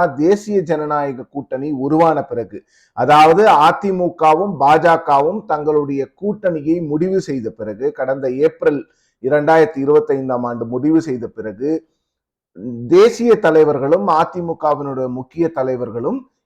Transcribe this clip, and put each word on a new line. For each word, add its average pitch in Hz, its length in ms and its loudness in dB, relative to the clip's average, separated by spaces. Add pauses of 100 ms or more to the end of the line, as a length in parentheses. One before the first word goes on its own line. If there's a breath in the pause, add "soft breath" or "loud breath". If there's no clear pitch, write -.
(140)
தேசிய 202 460 0
ஜனநாயக 147 640 -4 (100)
கூட்டணி 135 340 -8 (160)
உருவான 156 400 2
பிறகு, 113 340 -8 (380)
அதாவது 156 460 6 (260)
அதிமுகவும் 175 920 0
பாஜகவும் 156 840 2
தங்களுடைய 147 560 -2 (180)
கூட்டணியை 175 560 -2 (140)
முடிவு 185 300 -2
செய்த 131 300 -6
பிறகு, 107 420 -6
கடந்த 135 360 -4 (160)
ஏப்ரல் 156 380 -2 (400)
இரண்டாயிரத்தி 147 640 2
இருபத்தைந்தாம் 135 640 0
ஆண்டு 117 160 -8
முடிவு 147 420 0
செய்த 120 200 -6
பிறகு, 110 440 -8 (1160)
தேசிய 226 440 4 (140)
தலைவர்களும் 156 640 2 (120)
அதிமுகவினுடைய 147 880 -4
முக்கிய 131 400 -6
தலைவர்களும் 131 720 -4 (260)